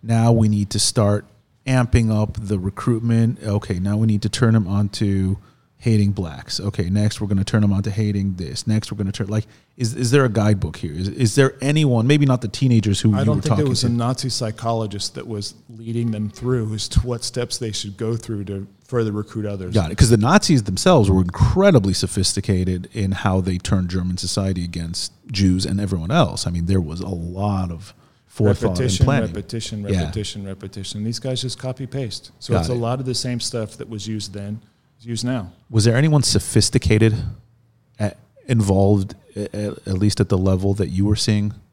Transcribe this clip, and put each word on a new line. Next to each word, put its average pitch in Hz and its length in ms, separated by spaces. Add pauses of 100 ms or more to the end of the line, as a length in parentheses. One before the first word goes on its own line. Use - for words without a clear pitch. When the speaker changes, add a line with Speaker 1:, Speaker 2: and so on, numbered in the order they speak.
Speaker 1:
Now 113 260
we 110 160
need 104 220
to 107 80
start 104 480 (400)
amping 123 440
up 107 300
the 101 180
recruitment. 117 840
Okay, 101 380
now 101 160
we 110 100
need 104 160
to 107 60
turn 113 260
them 107 140
on 101 220
to 98 460 (420)
hating 104 340
blacks. 85 460
Okay, 98 300
next 104 320
we're 107 60
gonna 98 180
turn 113 160
them 101 120
on 95 100
to 101 80
hating 98 460
this. - 300
Next 107 240
we're 104 80
gonna 98 140
turn, 101 140
like, 107 200 (300)
is, 120 180
is 123 160
there 139 140
a 127 40
guidebook 101 480
here? 80 160
Is, 90 160
is 117 260
there 135 260
anyone, 135 460
maybe 147 180
not 131 160
the 107 80
teenagers 110 520
who 110 140
Speaker 2:
I 95 60
Speaker 1:
you 98 60
Speaker 2:
don't 104 100
Speaker 1:
were 98 60
Speaker 2:
think - 20
there - 120
Speaker 1:
talking 143 120
Speaker 2:
was - 160
a 120 40
Speaker 1:
to? 120 40
Speaker 2:
Nazi 123 380
psychologist 110 880
that - 100
was 104 280 (140)
leading 117 440
them 104 180
through 120 440
as 107 140
to - 120
what 123 240
steps - 340
they 110 140
should 101 240
go 113 200
through 107 280
to 98 220 (180)
further 113 280
recruit 104 320
others. 95 300
Speaker 1:
Got 85 160
it, 107 80
'cause 117 120
the 120 60
Nazis 135 460
themselves 98 480
were 95 100
incredibly 98 720
sophisticated 92 1040
in 98 180
how 95 280
they 90 180
turned 90 320
German 90 260
society 92 480
against 85 480 (180)
Jews 95 360
and 98 120
everyone 92 320
else. - 360
I 85 40
mean, 85 160
there 95 140
was 82 200
a 92 80
lot 92 640
of 82 220 (440)
forethought 104 320
and 90 100
Speaker 2:
Repetition, 117 260
Speaker 1:
planning. 131 300
Speaker 2:
repetition, 107 540
Speaker 1:
Yeah. 95 140
Speaker 2:
repetition, 98 440
repetition. 98 580
These 113 140
guys 127 220
just 127 180
copy 131 280
paste. 131 520
So - 140
Speaker 1:
Got 92 80
Speaker 2:
it's - 80
a 123 40
Speaker 1:
it. 123 40
Speaker 2:
lot 120 240
of 127 60
the 123 80
same 123 260
stuff 113 380
that - 100
was 104 180
used 104 280
then 104 260 (400)
is 113 60
used 117 180
now. 123 280 (180)
Speaker 1:
Was 107 160
there 117 100
anyone 147 260
sophisticated 107 920 (840)
at, 104 200 (280)
involved, 98 680 (200)
a-, 101 220
a-, 104 200 (100)
at 95 120
least 104 220
at 101 80
the 98 80
level 95 380
that 98 140
you 95 180
were 104 100
seeing? 104 380 (180)